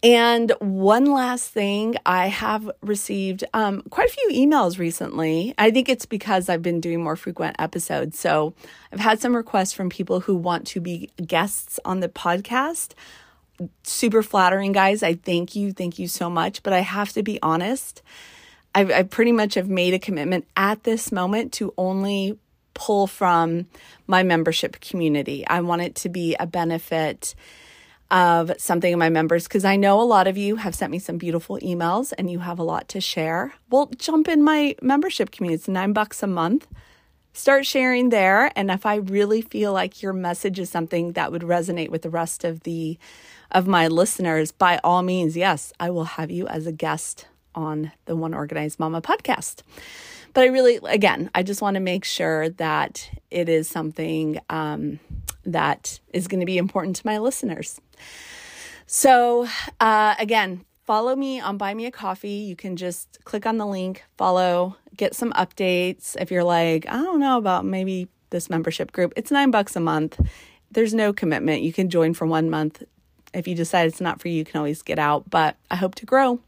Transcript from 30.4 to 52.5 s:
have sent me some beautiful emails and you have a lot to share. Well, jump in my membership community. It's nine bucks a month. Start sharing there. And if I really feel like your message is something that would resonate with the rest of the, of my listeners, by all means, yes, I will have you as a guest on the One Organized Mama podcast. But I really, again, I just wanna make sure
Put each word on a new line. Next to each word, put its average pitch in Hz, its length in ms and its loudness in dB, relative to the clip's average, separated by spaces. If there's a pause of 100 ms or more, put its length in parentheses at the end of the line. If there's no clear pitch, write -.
have 208 180 -6
sent - 200 -6
me 170 40 -4
some 175 200 -8
beautiful 170 420 -4
emails 175 580 -2
and 185 140 -4
you 175 80 -4
have 175 180 -8
a 175 60 -4
lot 160 240 -4
to 190 140 -8
share. 170 520 -4 (160)
Well, 269 280 4
jump 311 320 2
in 302 140 6
my 302 380 4
membership 277 480 0
community. 170 260 -4
It's - 120 -6
nine 190 240 0
bucks 214 320 -2
a 208 40 -2
month. 180 400 0 (680)
Start 277 320 4
sharing 254 420 2
there. 214 480 4
And 196 160 0
if 190 140 -2
I 208 100 2
really 208 460 0
feel 208 320 -2
like 190 280 -2
your 196 120 -4
message 180 440 -4
is 180 120 -6
something 170 440 -2
that 170 200 -4
would 170 80 -6
resonate 170 480 -2
with 165 120 -6
the 170 80 -8
rest 165 360 -6
of 165 160 -6
the, 165 360 -6 (540)
of 185 160 2
my 170 220 4
listeners, 165 640 0
by 175 320 4
all 180 160 4
means, 180 340 0
yes, 175 420 0
I 170 120 -4
will 170 160 -2
have 160 260 -8
you 175 160 -6
as 160 180 -6
a 170 60 -6
guest 156 540 -6 (280)
on 156 380 -6 (140)
the 165 100 -4
One 160 180 -4
Organized 151 460 -6
Mama 160 220 -4
podcast. - 600 -4 (720)
But 254 120 8
I - 20 8
really, 254 400 6
again, 196 480 2
I 185 80 2
just 202 180 -4
wanna 196 200 0
make 185 240 -2
sure 160 460 0